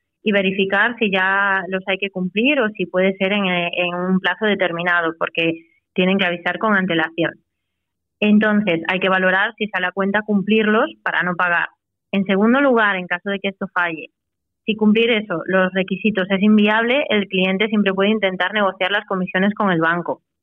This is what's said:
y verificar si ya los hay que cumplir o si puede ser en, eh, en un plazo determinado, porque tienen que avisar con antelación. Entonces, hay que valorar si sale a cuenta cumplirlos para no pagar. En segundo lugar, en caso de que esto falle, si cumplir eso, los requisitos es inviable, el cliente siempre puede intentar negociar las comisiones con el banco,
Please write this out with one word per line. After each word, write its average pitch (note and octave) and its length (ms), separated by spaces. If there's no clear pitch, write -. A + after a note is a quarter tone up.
y A3 80
verificar G3 680
si A3 100
ya F#3+ 600
los F#3+ 180
hay F#3+ 120
que G3+ 120
cumplir G#3 500
o A3 100
si G3 160
puede F#3+ 320
ser G3 140
en, G#3 120
eh, F3 280
en F3 220
un F#3 240
plazo F#3 280
determinado, F3 720
porque E3 360
tienen F#3 240
que F#3+ 80
avisar F3 320
con G#3+ 160
antelación. E3 600
Entonces, G#3 720
hay F#3 100
que F#3+ 100
valorar F#3+ 480
si G#3+ 120
sale F#3 180
a F3+ 60
cuenta G3 300
cumplirlos G#3+ 680
para - 180
no F3+ 140
pagar. F3 320
En G3 140
segundo G#3 360
lugar, A3+ 360
en F3+ 100
caso F3+ 240
de G3 80
que G3 120
esto G3 220
falle, E3+ 360
si A3 100
cumplir G#3+ 380
eso, G#3 340
los F#3 260
requisitos F#3+ 560
es G3 140
inviable, G#3+ 680
el G3+ 180
cliente F#3+ 400
siempre G3+ 260
puede G3 160
intentar F#3+ 420
negociar F#3+ 380
las G#3 160
comisiones F#3+ 480
con G3+ 160
el E3 100
banco, E3 420